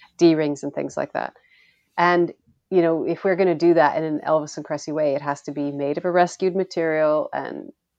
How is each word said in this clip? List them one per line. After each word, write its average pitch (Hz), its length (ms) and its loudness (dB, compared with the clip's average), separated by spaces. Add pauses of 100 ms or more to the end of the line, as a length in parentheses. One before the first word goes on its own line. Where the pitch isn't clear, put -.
(160)
D 165 180 6
rings 147 280 -2
and 147 100 -6
things 143 240 -8
like - 160 -6
that. - 220 -6 (640)
And, 175 340 2 (380)
you 185 120 4
know, 160 220 0
if 165 200 -4
we're 190 120 2
gonna 185 180 2
do 170 200 4
that 156 220 4
in 160 80 -2
an 156 220 -4
Elvis 151 300 0
and 151 80 -10
Cressy 151 260 -8
way, 147 240 0
it 143 80 -4
has 143 200 -4
to 147 100 -10
be 143 180 -4
made 143 280 -4
of 170 60 -8
a 180 60 0
rescued 180 460 0
material, 156 760 0
and, - 400 -8 (260)